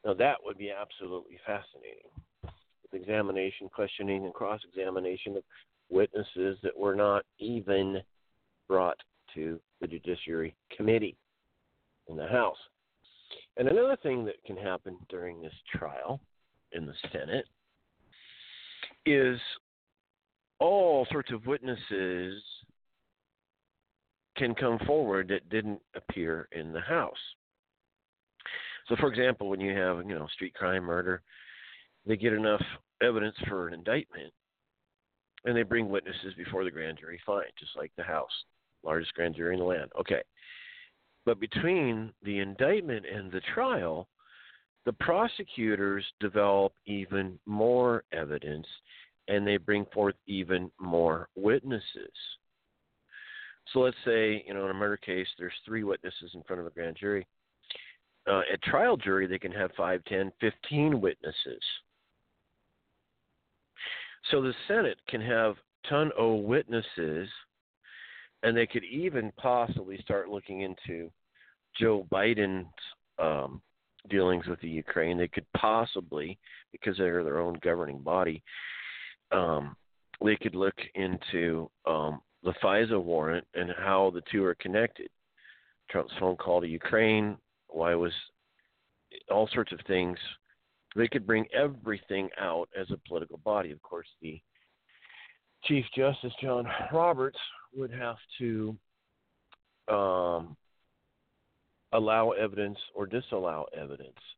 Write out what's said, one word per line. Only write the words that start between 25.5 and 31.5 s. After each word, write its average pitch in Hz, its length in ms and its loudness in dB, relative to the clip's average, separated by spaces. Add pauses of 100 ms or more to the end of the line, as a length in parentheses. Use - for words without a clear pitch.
appear 82 580 -6
in 80 200 -10
the 80 80 -6
House. 160 360 -4 (1700)
So, 120 80 2
for 147 120 4
example, 120 400 2
when 95 120 -2
you 98 160 0
have, 92 220 0
you 92 160 -6
know, 78 200 -6
street 92 200 -8
crime, 92 300 -2
murder, 90 380 -2 (800)